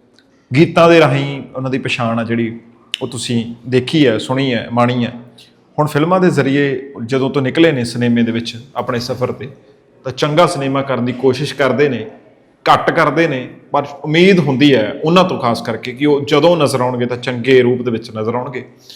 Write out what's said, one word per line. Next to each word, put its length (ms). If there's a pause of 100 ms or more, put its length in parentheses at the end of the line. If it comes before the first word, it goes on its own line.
(560)
ਗੀਤਾਂ 340
ਦੇ 100
ਰਾਹੀਂ 440 (120)
ਉਹਨਾਂ 160
ਦੀ 60
ਪਛਾਣ 420
ਆ 40
ਜਿਹੜੀ 360 (420)
ਉਹ 60
ਤੁਸੀਂ 480 (120)
ਦੇਖੀ 400
ਹੈ, 100
ਸੁਣੀ 360
ਹੈ, 180
ਮਾਣੀ 340
ਹੈ। 60 (680)
ਹੁਣ 80
ਫਿਲਮਾਂ 320
ਦੇ 100
ਜ਼ਰੀਏ 640 (120)
ਜਦੋਂ 240
ਤੋਂ 120
ਨਿਕਲੇ 300
ਨੇ 120
ਸਿਨੇਮੇ 400
ਦੇ 80
ਵਿੱਚ 260 (180)
ਆਪਣੇ 240
ਸਫ਼ਰ 320
ਤੇ, 180 (540)
ਤਾਂ 80
ਚੰਗਾ 340
ਸਿਨੇਮਾ 360
ਕਰਨ 240
ਦੀ 60
ਕੋਸ਼ਿਸ਼ 440
ਕਰਦੇ 340
ਨੇ, 160 (680)
ਘੱਟ 180
ਕਰਦੇ 360
ਨੇ, 220 (220)
ਪਰ 140 (180)
ਉਮੀਦ 360
ਹੁੰਦੀ 360
ਹੈ 180 (100)
ਉਹਨਾਂ 200
ਤੋਂ 160
ਖਾਸ 220
ਕਰਕੇ 300
ਕਿ 140
ਉਹ 160
ਜਦੋਂ 360
ਨਜ਼ਰ 240
ਆਉਣਗੇ 240
ਤਾਂ 120
ਚੰਗੇ 440
ਰੂਪ 200
ਦੇ 100
ਵਿੱਚ 260
ਨਜ਼ਰ 180
ਆਉਣਗੇ। 300 (300)